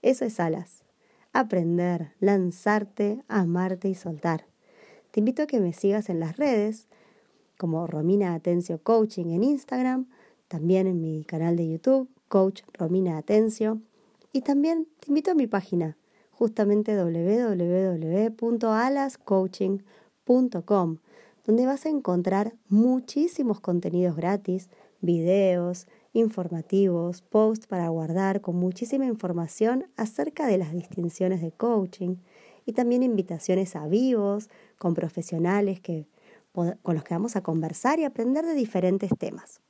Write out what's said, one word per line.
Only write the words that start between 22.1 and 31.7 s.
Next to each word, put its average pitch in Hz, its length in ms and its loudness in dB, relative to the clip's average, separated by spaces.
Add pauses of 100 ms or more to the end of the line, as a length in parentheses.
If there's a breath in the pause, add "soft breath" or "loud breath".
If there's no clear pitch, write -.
muchísimos 254 920 2
contenidos 175 560 0
gratis, 185 520 -2 (340 soft breath)
videos, 175 840 2 (260 soft breath)
informativos, 180 1080 0
posts 220 440 2
para 175 220 -2
guardar, 175 540 0
con 175 140 -4
muchísima 226 500 -2
información 214 800 -2 (100)
acerca 285 500 -4
de 202 120 2
las 160 160 -4
distinciones 180 680 -4
de 165 120 -6
coaching 190 640 -2 (500 soft breath)